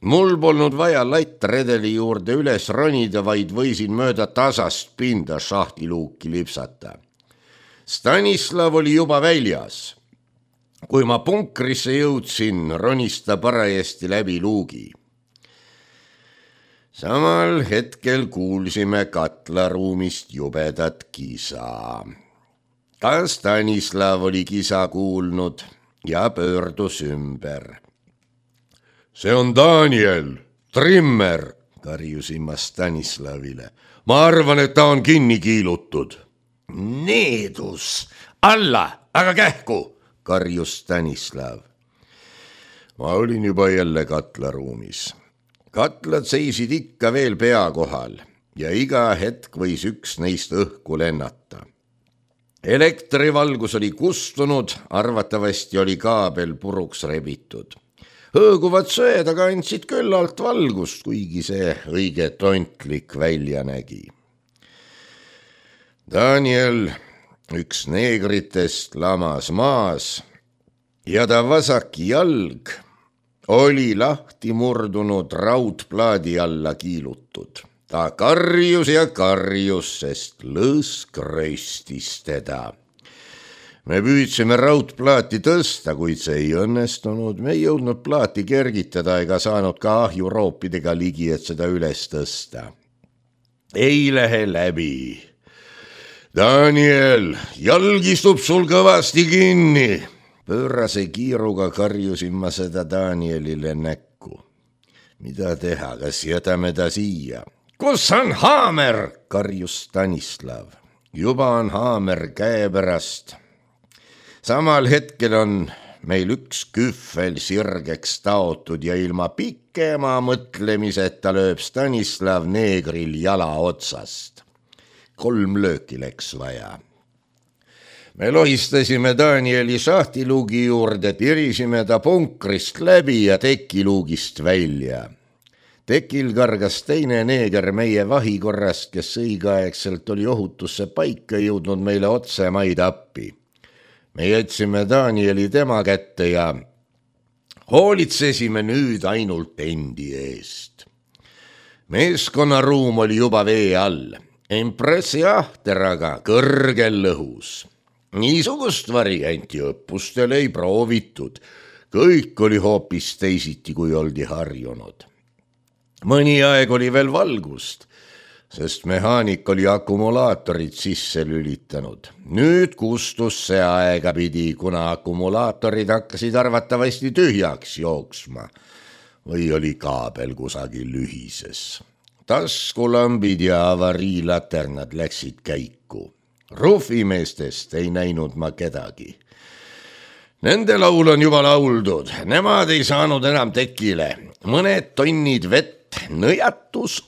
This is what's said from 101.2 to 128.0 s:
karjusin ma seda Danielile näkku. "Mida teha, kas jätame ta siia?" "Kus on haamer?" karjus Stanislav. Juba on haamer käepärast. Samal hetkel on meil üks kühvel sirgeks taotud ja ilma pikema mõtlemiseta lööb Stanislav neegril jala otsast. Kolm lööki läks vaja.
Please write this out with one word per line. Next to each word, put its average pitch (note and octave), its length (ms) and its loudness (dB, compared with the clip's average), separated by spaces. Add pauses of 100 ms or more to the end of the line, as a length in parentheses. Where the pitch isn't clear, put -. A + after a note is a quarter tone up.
karjusin G2 640 -4
ma F#2+ 160 -4
seda F2+ 400 -6
Danielile E2 840 -4
näkku. - 640 -10 (800)
"Mida E2 380 -6
teha, D2+ 400 -6
kas C#2+ 280 -8
jätame F2 480 -2
ta E2+ 180 -2
siia?" D2+ 520 -8 (360)
"Kus C4+ 340 2
on A3 200 2
haamer?" D#3 800 2 (180)
karjus F#2+ 540 -4
Stanislav. C2+ 840 -6 (460)
Juba B2+ 360 0
on A#2 220 0
haamer G2 680 -2
käepärast. G2 960 -2 (1080)
Samal C#3+ 440 2
hetkel B2+ 480 2
on G#2 360 2 (360)
meil F#2 240 0
üks - 420 -8
kühvel F#2 680 -4
sirgeks F#2 800 -6
taotud E2+ 640 -2
ja F2 100 -2
ilma F2+ 340 -2
pikema D3+ 920 -4
mõtlemiseta G#2 1120 -2
lööb F#2+ 260 2
Stanislav G2+ 880 -2
neegril E2+ 680 -2
jala E2+ 420 0
otsast. - 880 -6 (720)
Kolm G#2 400 0
lööki E2 440 -2
läks - 380 -12
vaja. A#1+ 400 -12 (1400)